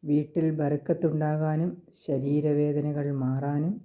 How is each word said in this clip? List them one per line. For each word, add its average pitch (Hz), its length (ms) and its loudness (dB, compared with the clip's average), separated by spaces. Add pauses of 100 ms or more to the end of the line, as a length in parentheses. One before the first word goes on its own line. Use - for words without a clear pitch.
വീട്ടിൽ 151 480 0
ബറക്കത്തുണ്ടാകാനും 156 1200 0 (220)
ശരീരവേദനകൾ 147 1200 0
മാറാനും 139 640 0 (100)